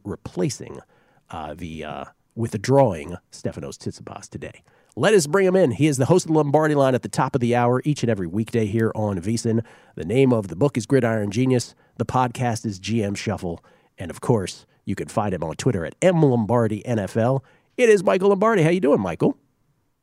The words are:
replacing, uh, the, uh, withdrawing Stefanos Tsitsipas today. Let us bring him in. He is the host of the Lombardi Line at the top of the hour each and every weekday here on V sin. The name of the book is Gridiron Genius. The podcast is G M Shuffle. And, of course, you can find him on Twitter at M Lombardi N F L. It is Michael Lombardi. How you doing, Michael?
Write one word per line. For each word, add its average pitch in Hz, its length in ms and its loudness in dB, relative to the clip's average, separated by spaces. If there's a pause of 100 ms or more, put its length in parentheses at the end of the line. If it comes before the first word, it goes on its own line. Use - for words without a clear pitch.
replacing, - 760 -8 (500)
uh, 78 240 -10
the, 80 280 -12
uh, 71 220 -10 (300)
withdrawing 110 800 0 (160)
Stefanos 71 460 -10
Tsitsipas - 520 -14
today. - 320 -16 (360)
Let 180 160 2
us 170 140 4
bring 190 180 0
him 185 120 2
in. 165 140 4
He 151 160 2
is 143 100 0
the 131 80 2
host 170 200 4
of 160 60 -4
the 156 60 2
Lombardi 151 360 2
Line 135 220 4
at 113 60 0
the 101 80 -10
top 135 260 -2
of 135 60 0
the 117 120 2
hour 120 300 2
each 147 180 -2
and 117 80 0
every 98 180 -2
weekday 110 380 -2
here 110 300 0
on 101 240 -2
V 107 160 -4
sin. 113 260 0 (340)
The 80 100 -8
name 127 260 4
of 110 160 0
the 82 80 -10
book - 220 0
is 110 80 -4
Gridiron 113 460 0
Genius. 127 440 0 (220)
The 120 80 -4
podcast 123 600 -2
is 98 140 -8
G 107 240 -4
M 101 100 -4
Shuffle. 90 480 -8 (360)
And, 95 120 -10
of - 120 -14
course, 104 440 -2 (200)
you 101 100 -6
can 82 140 -8
find 104 240 -2
him 82 100 -4
on 80 120 -6
Twitter 101 300 -2
at - 160 -10
M 170 200 4
Lombardi 117 640 2
N 120 140 -2
F 95 180 -4
L. 127 260 0 (320)
It 247 140 4
is 202 160 6
Michael 196 240 2
Lombardi. 202 340 4
How 156 60 4
you 180 100 2
doing, 247 220 2
Michael? 95 360 0 (640)